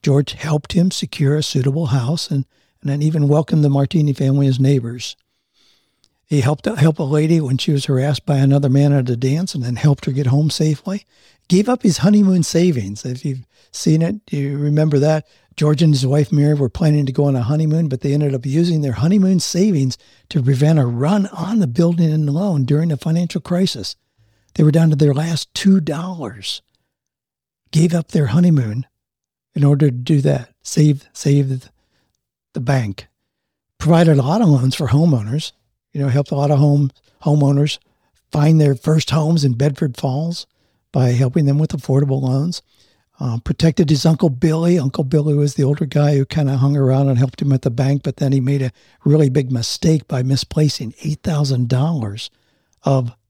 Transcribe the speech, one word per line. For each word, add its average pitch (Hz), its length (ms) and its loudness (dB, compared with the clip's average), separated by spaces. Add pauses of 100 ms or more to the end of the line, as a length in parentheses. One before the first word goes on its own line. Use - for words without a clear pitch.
George 139 300 0
helped 151 400 -6
him 180 180 2
secure 147 460 -2
a 151 60 -2
suitable 139 440 -2
house 131 440 -2
and, 139 140 -2 (380)
and 139 80 -4
then 143 100 -2
even 156 280 0
welcomed 147 360 2
the 143 60 2
Martini 139 420 0
family 139 340 0
as 131 140 0
neighbors. 123 560 -2 (1080)
He 147 140 0
helped, 143 260 -2
helped 160 320 0
a 165 60 -2
lady 156 360 2
when 131 160 -2
she - 140 -4
was 139 140 0
harassed 139 420 -2
by 147 100 0
another 139 320 2
man 143 240 4
at 131 160 0
a 123 80 -2
dance 139 380 -2
and 131 100 -4
then 120 120 -6
helped 143 280 0
her 139 80 -4
get 135 140 -2
home 139 240 2
safely. 170 560 -4 (420)
Gave 202 200 2
up 254 160 -2
his 180 140 2
honeymoon 190 440 4
savings. 131 600 -2
If 127 200 -8
you've 131 220 -6 (240)
seen 160 320 -2
it, 190 140 -4 (140)
you 143 280 -4
remember 147 400 0
that. 156 280 0 (300)
George 151 240 0
and 156 140 4
his 131 100 0
wife 139 280 0
Mary 147 200 2
were 139 160 0
planning 151 380 0
to 135 60 -4
go 143 120 0
on 139 120 0
a 123 60 -2
honeymoon, 156 460 0
but 131 140 -6
they 139 100 -2
ended 147 220 0
up 127 100 -6
using 160 380 0
their 135 100 -2
honeymoon 185 480 2
savings 165 560 0 (320)
to 143 140 -2
prevent 139 360 2
a 135 60 2
run 151 440 -2
on 196 320 -4
the 175 60 0
building 170 460 0
and 156 160 0
loan 156 360 -2
during 151 260 0
the 143 80 -2
financial 165 420 -4
crisis. - 560 -4 (580)
They 160 100 4
were 151 80 4
down 165 180 4
to 147 60 2
their 143 180 4
last 160 400 -6
two 190 260 4
dollars. 160 800 -8 (1080)
Gave 165 240 2
up 170 140 -4
their 147 180 0
honeymoon 131 600 2 (680)
in 139 100 0
order 143 220 4
to 127 100 0
do 135 260 0
that, 139 300 -2 (100)
save, 151 520 0
save 139 560 -2 (840)
the - 80 -10
bank. 120 460 -4 (720)
Provided 165 400 4
a 135 40 2
lot 175 200 0
of 196 60 4
loans 131 260 2
for 131 140 -4
homeowners, 135 640 0 (400)
you 143 100 -6
know, 139 60 -2
helped 135 240 -2
a 143 40 -2
lot 143 140 0
of 143 80 2
home, 143 320 2 (320)
homeowners 143 560 0 (520)
find 156 300 4
their 139 140 4
first 156 340 0
homes 156 340 0
in 131 120 2
Bedford 139 420 -2
Falls 151 500 -6 (460)
by 127 200 2
helping 131 340 0
them 139 120 2
with 156 120 0
affordable 135 500 -2
loans. 135 400 -2 (580)
Uh, 117 200 -6
protected 160 500 0
his 147 160 0
Uncle 160 240 2
Billy. 165 500 0
Uncle 135 240 -4
Billy 147 300 0
was 147 220 0
the 135 100 0
older 143 220 0
guy 147 300 2
who 135 100 0
kinda 139 320 -2
hung 139 180 2
around 135 320 2
and 131 80 2
helped 127 240 -2
him 143 100 0
at 131 120 2
the 131 80 0
bank, 135 320 -2
but - 160 -6
then 139 120 -2
he 135 120 0
made 139 180 -2
a 131 120 -4 (340)
really 147 240 4
big 131 200 -2
mistake 139 560 -2
by 127 160 -4
misplacing 135 720 -2 (100)
eight 151 200 -6
thousand 135 440 -2
dollars 123 640 -4 (540)
of 131 340 -2 (140)